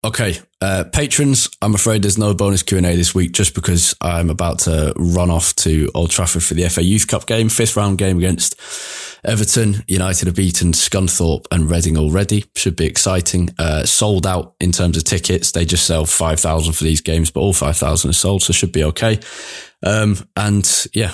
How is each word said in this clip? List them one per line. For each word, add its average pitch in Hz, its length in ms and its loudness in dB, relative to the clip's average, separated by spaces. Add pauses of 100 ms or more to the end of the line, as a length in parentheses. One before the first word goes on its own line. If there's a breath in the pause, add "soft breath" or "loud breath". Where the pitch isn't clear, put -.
Okay, 107 360 -2 (200)
uh, 95 220 0 (100)
patrons, 143 560 2 (140)
I'm 104 140 2
afraid 107 260 2
there's 101 160 0
no 104 160 2
bonus 98 300 0
Q 98 120 0
and 90 100 2
A 87 100 2
this 87 180 2
week 90 160 2
just 95 240 0
because 87 460 0
I'm 85 300 0
about 85 300 -2
to 78 360 2
run 87 340 2
off 85 260 0
to 78 380 2
Old 85 160 0
Trafford 87 320 0
for - 120 -2
the 85 100 0
F 85 120 0
A 85 60 2
Youth 101 240 2
Cup - 200 -2
game, 113 220 0
fifth 113 280 2
round 101 220 0
game 95 200 2
against 87 380 0 (680 loud breath)
Everton. 107 600 0
United 92 400 0
have 87 80 0
beaten 90 380 2
Scunthorpe 87 800 0
and 80 180 2
Reading 82 260 2
already. 95 500 0 (100)
Should 87 180 -2
be 82 120 -2
exciting. 90 760 0
Uh, 78 240 0
sold 101 420 0
out 92 320 -4
in 90 140 0
terms 85 240 0
of 80 80 -2
tickets. - 480 -2
They 87 120 0
just 85 220 0
sell 80 180 0
five - 360 0
thousand 80 320 0
for - 100 -2
these 80 180 2
games, 82 300 0
but - 80 -4
all 98 140 2
five 71 240 0
thousand 73 340 0
are - 40 0
sold, 95 280 0
so - 100 0
should 98 200 0
be 80 100 0
okay. 78 380 0 (640 loud breath)
Um, 104 320 2 (180)
and 101 340 0 (260)
yeah, 107 200 -2